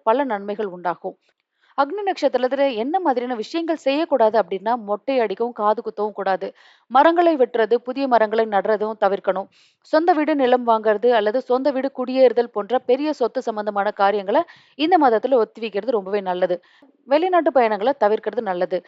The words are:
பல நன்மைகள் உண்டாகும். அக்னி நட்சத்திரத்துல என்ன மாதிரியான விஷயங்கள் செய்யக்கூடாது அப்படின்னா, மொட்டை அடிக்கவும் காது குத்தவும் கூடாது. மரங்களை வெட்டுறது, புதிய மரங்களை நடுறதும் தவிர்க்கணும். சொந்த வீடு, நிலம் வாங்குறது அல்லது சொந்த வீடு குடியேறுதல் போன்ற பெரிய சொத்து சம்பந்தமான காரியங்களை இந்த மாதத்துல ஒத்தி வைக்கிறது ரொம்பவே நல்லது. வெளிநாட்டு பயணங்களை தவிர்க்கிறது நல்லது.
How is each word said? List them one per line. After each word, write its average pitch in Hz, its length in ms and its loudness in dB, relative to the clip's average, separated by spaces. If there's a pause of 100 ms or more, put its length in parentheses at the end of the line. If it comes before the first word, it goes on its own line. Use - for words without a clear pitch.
பல 254 220 2
நன்மைகள் 202 500 -6
உண்டாகும். 180 420 -8 (600)
அக்னி 311 240 -2
நட்சத்திரத்துல 269 640 -2 (100)
என்ன 254 260 -4
மாதிரியான 254 340 -2
விஷயங்கள் 320 500 -6
செய்யக்கூடாது 269 540 0
அப்படின்னா, 196 400 -2
மொட்டை 208 420 -6
அடிக்கவும் 226 340 -4
காது 214 280 0
குத்தவும் 208 320 -6
கூடாது. 190 340 -4 (420)
மரங்களை 330 460 4
வெட்டுறது, 233 380 2
புதிய 254 340 -2
மரங்களை 220 380 2
நடுறதும் 214 540 -2
தவிர்க்கணும். 196 480 -2 (440)
சொந்த 330 200 4
வீடு, 302 220 0
நிலம் 247 320 2
வாங்குறது 220 440 2
அல்லது 214 320 2
சொந்த 262 280 0
வீடு 262 220 -2
குடியேறுதல் 247 600 2
போன்ற 208 260 -2
பெரிய 262 340 0
சொத்து 240 300 -2
சம்பந்தமான 208 480 -4
காரியங்களை 202 520 0 (360)
இந்த 330 200 2
மாதத்துல 254 440 4
ஒத்தி 214 180 -6
வைக்கிறது 220 380 -4
ரொம்பவே 196 220 -4
நல்லது. 180 380 -2 (500)
வெளிநாட்டு 330 440 2
பயணங்களை 226 460 0
தவிர்க்கிறது 214 440 -2
நல்லது. 180 460 -4